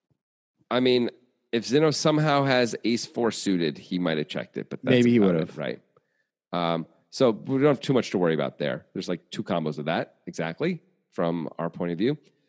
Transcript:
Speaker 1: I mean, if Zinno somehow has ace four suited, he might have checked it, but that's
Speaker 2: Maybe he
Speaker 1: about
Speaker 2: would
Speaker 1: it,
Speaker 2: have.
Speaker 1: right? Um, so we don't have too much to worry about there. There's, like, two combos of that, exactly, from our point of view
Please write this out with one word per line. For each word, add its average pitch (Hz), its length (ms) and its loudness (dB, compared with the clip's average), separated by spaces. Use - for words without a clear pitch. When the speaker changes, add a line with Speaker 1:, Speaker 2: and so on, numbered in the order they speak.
Speaker 1:
I 123 100 0
mean, 123 300 4
if 117 140 -2
Zinno 147 280 4
somehow 151 500 2
has 123 300 2
ace 113 220 -2
four 117 240 -2
suited, 85 480 -2
he - 200 -6
might 82 200 0
have 73 100 -4
checked - 280 -10
it, - 120 -8
but - 140 -12
that's 131 120 0
Speaker 2:
Maybe 120 180 6
he 120 60 4
Speaker 1:
about 101 80 6
Speaker 2:
would 90 100 4
Speaker 1:
it, 78 120 -2
Speaker 2:
have. - 100 -14
Speaker 1:
right? 67 220 -8
Um, 85 340 -2
so 127 200 4
we 131 280 -4
don't 139 100 4
have 139 120 2
too - 120 -2
much 120 180 2
to 107 80 -2
worry 85 160 2
about 69 240 -2
there. 69 340 -4
There's, 92 160 -8
like, 87 220 -8
two - 120 -8
combos 78 360 -4
of 73 80 -8
that, 90 300 -4
exactly, 90 560 -6
from 85 360 -2
our 85 120 -4
point 87 220 -6
of 85 60 -6
view 135 200 -2